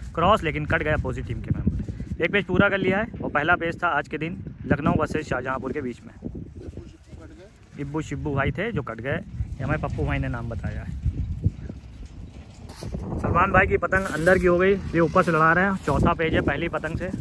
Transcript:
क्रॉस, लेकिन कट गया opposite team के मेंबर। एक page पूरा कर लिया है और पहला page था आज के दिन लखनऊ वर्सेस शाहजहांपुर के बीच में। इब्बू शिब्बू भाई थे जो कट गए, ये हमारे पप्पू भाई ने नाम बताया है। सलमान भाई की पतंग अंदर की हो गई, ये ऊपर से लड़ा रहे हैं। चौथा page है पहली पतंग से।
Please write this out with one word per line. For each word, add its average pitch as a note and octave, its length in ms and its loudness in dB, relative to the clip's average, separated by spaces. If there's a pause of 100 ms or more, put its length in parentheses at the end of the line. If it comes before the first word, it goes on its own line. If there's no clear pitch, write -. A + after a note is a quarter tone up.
(140)
क्रॉस, F#3 280 6
लेकिन D3+ 240 -2
कट D#3+ 160 2
गया D3+ 120 2
opposite B2+ 320 -2
team A2+ 140 -4
के - 100 -2
मेंबर। - 760 -2
एक F3 80 0
page G3 120 2
पूरा F#3+ 240 6
कर F#3+ 100 0
लिया F#3+ 200 2
है A3 80 -2 (160)
और - 80 -6
पहला D#3+ 260 4
page E3 260 -2
था F3 60 2
आज D3+ 200 0
के D3+ 100 -4
दिन D#3+ 200 -6 (280)
लखनऊ C#3+ 260 4
वर्सेस D#3 360 0
शाहजहांपुर C3 440 -4
के D3 80 -6
बीच B2 200 -6
में। - 140 -18 (1700)
इब्बू C#3+ 220 -4
शिब्बू C#3+ 320 -4
भाई C#3 160 2
थे G3+ 220 -2
जो D3 100 -2
कट A2+ 180 -8
गए, C#3 160 -2
ये - 480 -6
हमारे D3+ 180 0
पप्पू D3+ 220 -2
भाई C#3 140 0
ने C3+ 100 -2
नाम A#2 200 -6
बताया - 340 -6
है। - 220 -6 (2250)
सलमान F#3 340 2
भाई F#3+ 140 6
की G3 100 2
पतंग F#3 380 0
अंदर F3 240 6
की F3+ 80 4
हो F3 120 6
गई, G3 160 4
ये E3+ 260 0
ऊपर E3+ 220 6
से E3+ 100 2
लड़ा D#3+ 200 6
रहे F3+ 120 4
हैं। F#3+ 120 2 (100)
चौथा D#3 280 4
page D#3+ 200 0
है F3+ 80 4
पहली D#3+ 260 0
पतंग D#3 300 -4
से। E3+ 80 -6 (140)